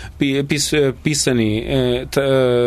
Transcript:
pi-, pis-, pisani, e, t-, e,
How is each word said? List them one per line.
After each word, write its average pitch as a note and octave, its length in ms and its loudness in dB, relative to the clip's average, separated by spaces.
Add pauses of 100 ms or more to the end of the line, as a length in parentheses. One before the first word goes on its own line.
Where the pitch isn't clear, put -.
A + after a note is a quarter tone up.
(180)
pi-, C#3 260 0
pis-, C#3+ 300 -2 (200)
pisani, A#2+ 640 0
e, B2+ 460 -2
t-, - 140 -2
e, C#3 60 0 (400)